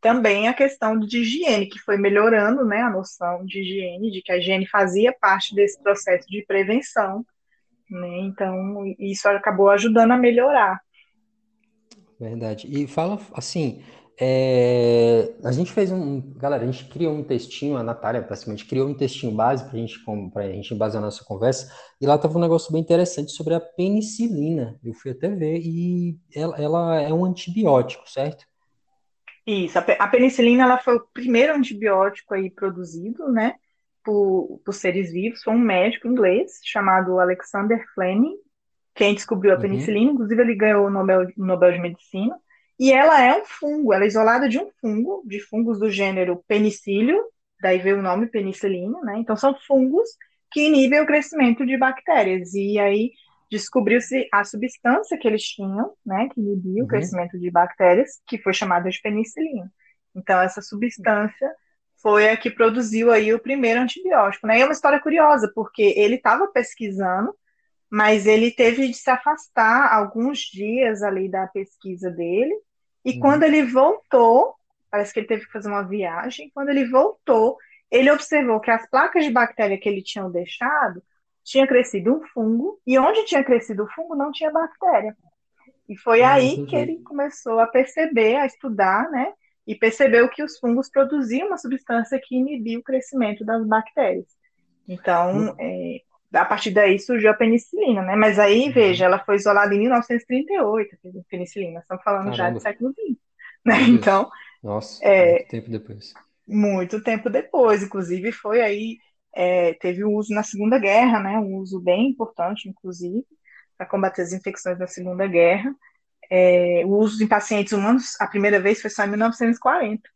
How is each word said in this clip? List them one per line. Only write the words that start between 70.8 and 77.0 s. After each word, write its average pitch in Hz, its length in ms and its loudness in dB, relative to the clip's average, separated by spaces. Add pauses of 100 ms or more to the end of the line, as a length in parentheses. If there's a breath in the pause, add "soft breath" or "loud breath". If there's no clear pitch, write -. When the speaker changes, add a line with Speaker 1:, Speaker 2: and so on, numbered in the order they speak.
Speaker 1:
ali 190 260 -4
da 190 180 -6
pesquisa 185 640 -10
dele, 180 420 -2 (500)
e 254 100 -4
Speaker 2:
Uhum. - 60 -8
Speaker 1:
quando 294 240 4
ele 302 220 4
voltou, 262 920 4 (360)
parece 208 220 -4
que 233 60 -2
ele 214 80 -8
teve 214 180 -4
que - 60 -20
fazer 208 180 -10
uma 202 140 -4
viagem, 196 720 -8
quando 277 160 -6
ele 277 200 2
voltou, 262 680 2 (340 soft breath)